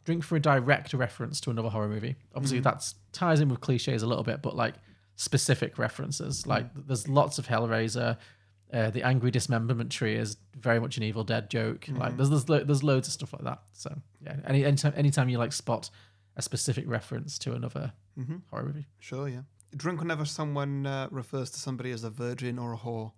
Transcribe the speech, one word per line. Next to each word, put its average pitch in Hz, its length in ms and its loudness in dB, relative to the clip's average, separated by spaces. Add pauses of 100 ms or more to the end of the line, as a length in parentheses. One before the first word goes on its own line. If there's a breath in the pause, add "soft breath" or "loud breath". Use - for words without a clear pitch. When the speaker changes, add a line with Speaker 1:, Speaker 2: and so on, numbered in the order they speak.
Speaker 1:
drink 170 180 0
for 165 140 0
a 151 40 4
direct 139 520 4
reference 127 500 -2
to - 80 -2
another 113 180 0
horror 107 200 0
movie. 110 280 -4 (180)
Obviously, 135 240 0
Speaker 2:
Mm-hmm. 123 60 2
Speaker 1:
that's - 300 0 (180)
ties 160 280 4
in 147 80 6
with 120 120 0
cliches 123 420 0
a 110 40 0
little 120 180 2
bit, 117 180 -2
but, - 120 -4
like, 113 200 0 (420 soft breath)
specific - 640 2
references. 135 680 -4
Like, 113 280 0
Speaker 2:
Mm. 139 120 -14
Speaker 1:
there's 131 220 -2
lots 139 300 4
of 127 80 -6
Hellraiser. 113 680 0 (560 soft breath)
Uh, 113 180 2
the 117 120 -2
angry 127 300 4
dismemberment 117 580 0
tree 110 240 0
is 110 220 -2 (200)
very 117 240 4
much - 160 -2
an 117 60 -2
Evil 110 220 0
Dead 107 260 -2
joke. 113 380 -2
Like, 120 220 -2
Speaker 2:
Mm-hmm. 123 80 -4
Speaker 1:
there's, 139 120 6
there's, 147 180 4
lo-, 147 160 4
there's 143 200 4
loads 135 240 4
of - 60 -4
stuff - 180 -8
like - 100 -10
that. 123 200 -4 (100)
So - 280 -10 (240)
yeah, 151 200 -6
any, 135 200 4
anytime, 143 320 4
anytime 139 320 4
you, 123 100 2
like, 120 140 0
spot - 380 -4 (460 soft breath)
a 131 60 -4
specific - 460 -2
reference 123 520 -4
to 120 140 -4
another 120 380 -6 (240)
Speaker 2:
Mm-hmm. 143 200 -6 (120)
Speaker 1:
horror - 180 -6
movie. 143 200 -6 (140)
Speaker 2:
Sure, 139 280 -8
yeah. 127 140 -8 (340)
Drink 160 240 -2
whenever 160 240 -2
someone, 143 600 -2
uh, 135 240 -2
refers 131 400 -6
to - 80 -10
somebody 127 320 -4
as 117 140 -6
a 113 60 -6
virgin 123 500 -4
or 120 140 -4
a - 20 -6
whore. 113 420 -6